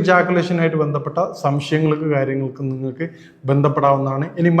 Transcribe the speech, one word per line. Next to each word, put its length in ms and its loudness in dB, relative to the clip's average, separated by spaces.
ഇജാക്കുലേഷനുമായിട്ട് 840 2
ബന്ധപ്പെട്ട 340 -4
സംശയങ്ങൾക്ക് 720 0
കാര്യങ്ങൾക്ക് 460 -4
നിങ്ങൾക്ക് 340 -6
ബന്ധപ്പെടാവുന്നതാണ്. 760 2
ഇനി 200 4